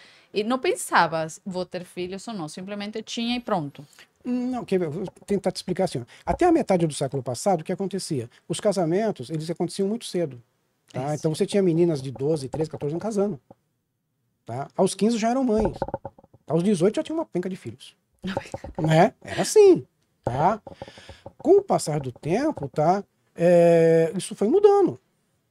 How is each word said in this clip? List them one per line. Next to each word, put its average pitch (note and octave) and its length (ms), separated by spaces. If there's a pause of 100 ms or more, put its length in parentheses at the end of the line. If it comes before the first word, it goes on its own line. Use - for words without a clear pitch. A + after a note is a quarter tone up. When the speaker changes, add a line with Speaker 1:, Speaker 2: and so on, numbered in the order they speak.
(340)
Speaker 1:
e G#3 100
não A#3+ 140
pensava, E3+ 680 (180)
"Vou F#3 200
ter F3+ 200
filhos F3+ 420
ou A#3 60
não", F3 160
simplesmente G3+ 540
tinha A#3+ 340
e - 20
pronto. D#3 460 (380)
Speaker 2:
Não, B3 420
quer F#3+ 140
ver? E3+ 100
Vou F3+ 160 (200)
tentar G3 260
te - 60
explicar F#3 280
assim, D3 140
ó. A#2 60 (200)
Até F3 200
a F4+ 60
metade G3 340
do D#3 80
século C#3 300
passado, D#3+ 380
o - 20
que - 80
acontecia? F3 580 (180)
Os E3+ 120
casamentos, F3+ 720
eles D#3 200
aconteciam F3 380
muito A3+ 180
cedo, D3 360 (500)
tá? C3+ 220
Speaker 1:
Isso. - 20
Speaker 2:
Então, D#3 180
você G3 120
tinha G3+ 180
meninas E3 380
de C3+ 100
doze, C3+ 380
treze, D#3 200
quatorze C#3+ 240
anos E3+ 100
casando, G3+ 360 (1080)
tá? B2+ 300
Aos F#3 180
quinze A3+ 240
já A3 120
eram C4 140
mães. A3 340 (720)
Aos E3 160
dezoito G3 340
já D#4 60
tinha D#4 120
uma D#4+ 100
penca F3+ 240
de F#3 60
filhos. - 400 (280)
Speaker 1:
<laughs> - 580
Speaker 2:
Né? D#3+ 400
Era - 220
assim, F#4+ 420 (380)
tá? E3 380 (760)
Com F#4 220
o G4 40
passar D#3 360
do C3 120
tempo, G#3 580
tá? F3 340 (320)
É, E3+ 800
isso F3+ 180
foi G3+ 120
mudando, G4+ 520 (520)